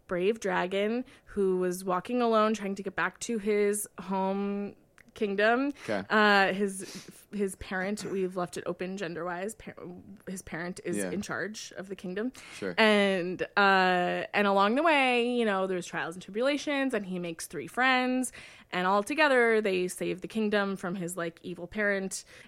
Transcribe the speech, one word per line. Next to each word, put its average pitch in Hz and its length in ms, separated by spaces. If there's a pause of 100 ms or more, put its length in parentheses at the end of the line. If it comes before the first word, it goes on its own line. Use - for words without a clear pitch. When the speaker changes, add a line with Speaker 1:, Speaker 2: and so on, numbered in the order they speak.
Speaker 1:
brave 190 320
dragon 196 640 (220)
who 190 320
was 180 260
walking 196 380
alone 220 320
trying 196 200
to 196 80
get 190 140
back 180 240
to 233 180
his 208 480 (140)
home 196 720 (400)
kingdom. 220 580 (160)
Speaker 2:
Okay. 202 200
Speaker 1:
Uh, 202 440
his, 196 540 (260)
his 202 240
parent, 190 540
we've 185 260
left 175 200
it - 100
open 185 300
gender-wise, 180 600
par-, - 180 (540)
his 185 120
parent 175 440
is 175 120
Speaker 2:
Yeah. 190 140
Speaker 1:
in 180 100
charge 190 560
of 190 120
the 196 80
kingdom. 202 360 (260)
Speaker 2:
Sure. 185 200
Speaker 1:
And, 196 640 (140)
uh, 185 640 (100)
and 202 140
along 202 300
the 294 60
way, 262 460
you 240 160
know, 190 220
there's 185 200
trials 165 280
and 185 80
tribulations, 269 720
and 208 100
he 185 140
makes 170 280
three 151 200
friends, 254 640 (400)
and 180 140
all 202 160
together 254 580
they 185 280
save 175 320
the 185 80
kingdom 202 480
from 180 180
his, 180 220
like, 170 260
evil 170 240
parent 196 580 (240)